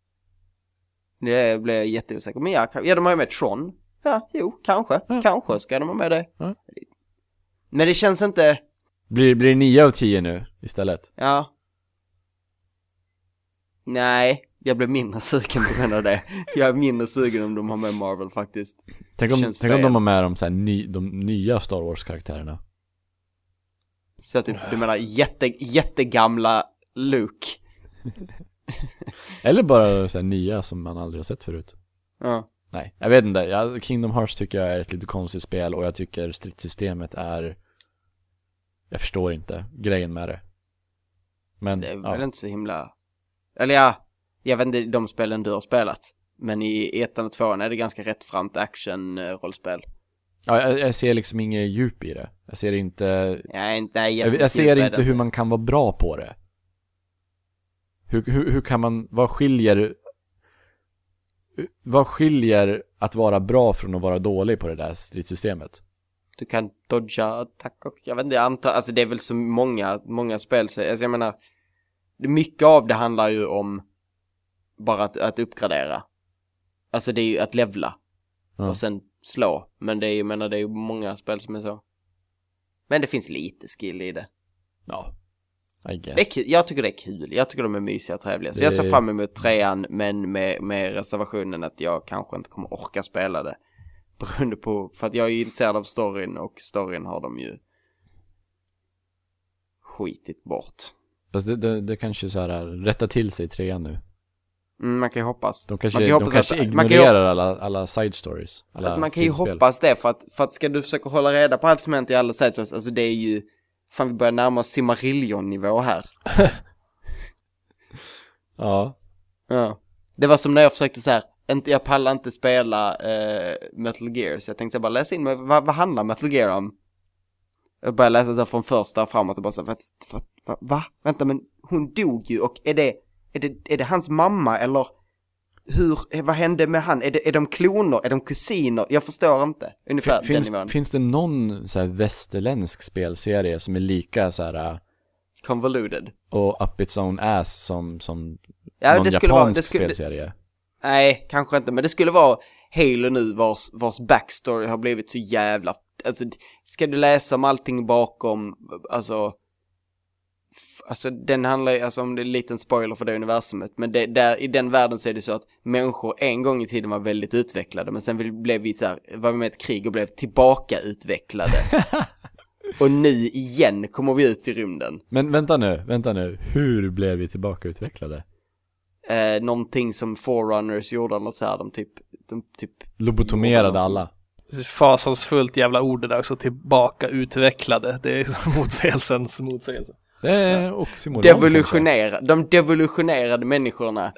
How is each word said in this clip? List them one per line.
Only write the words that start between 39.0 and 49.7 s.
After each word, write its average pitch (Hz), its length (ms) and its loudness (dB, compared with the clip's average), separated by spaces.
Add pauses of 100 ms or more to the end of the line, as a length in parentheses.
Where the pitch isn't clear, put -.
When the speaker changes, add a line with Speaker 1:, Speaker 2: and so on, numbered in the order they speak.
Speaker 2:
förstår 90 320 -4
inte 85 400 -12
grejen 92 400 -4
med 85 160 -8
det. 85 120 -12 (1160)
Men, 98 220 -4
Speaker 1:
Det - 60 -8
är 101 160 -8
Speaker 2:
ja. 98 80 -6
Speaker 1:
väl 113 100 -4
inte 135 160 -8
så 104 100 -12
himla... 101 440 -10 (680)
Eller 135 160 2
ja, 135 280 6 (420)
jag 127 100 2
vet 127 80 2
inte 123 200 -2
de 117 220 -2
spelen 110 360 -6
du 104 80 -4
har 101 100 -4
spelat, 110 380 -2 (380)
men 107 240 -6
i 107 400 -2
ettan 113 240 -6
och 107 60 -10
tvåan 104 300 -2
är 110 80 -2
det 117 60 -6
ganska 113 280 -6
rättframt 98 540 -8
action, 92 600 -8
eh, 90 200 -8
rollspel. 90 440 -10 (640)